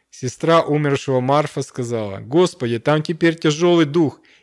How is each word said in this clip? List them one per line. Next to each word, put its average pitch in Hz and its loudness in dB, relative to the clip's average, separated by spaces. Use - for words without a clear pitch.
Сестра 160 0
умершего 143 0
Марфа 143 -2
сказала: 113 -6
"Господи, 120 0
там 151 0
теперь 165 0
тяжелый 165 2
дух, 143 -2